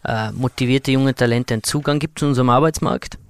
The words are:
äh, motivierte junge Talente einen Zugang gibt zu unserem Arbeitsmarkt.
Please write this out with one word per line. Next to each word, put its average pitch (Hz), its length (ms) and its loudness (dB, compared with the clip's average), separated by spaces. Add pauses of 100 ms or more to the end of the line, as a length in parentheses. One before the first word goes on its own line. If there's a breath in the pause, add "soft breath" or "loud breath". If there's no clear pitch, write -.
äh, 110 280 -4
motivierte 127 580 0
junge 131 240 2
Talente 120 380 0
einen 110 100 -2
Zugang 147 360 -2
gibt 160 220 -6
zu 147 60 0
unserem 131 220 2
Arbeitsmarkt. - 680 0 (120)